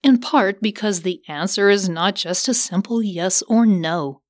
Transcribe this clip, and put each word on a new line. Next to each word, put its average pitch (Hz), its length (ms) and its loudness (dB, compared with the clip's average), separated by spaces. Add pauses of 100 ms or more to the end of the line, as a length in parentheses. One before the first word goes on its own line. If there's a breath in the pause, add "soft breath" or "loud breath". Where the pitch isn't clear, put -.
in 262 160 4
part 196 420 0
because 208 400 -2
the 180 260 -6
answer 185 400 -2
is 202 220 2
not 175 240 -2
just 175 340 -4
a 254 60 0
simple 226 480 -2
yes 185 460 -2
or 233 180 4
no. 165 640 0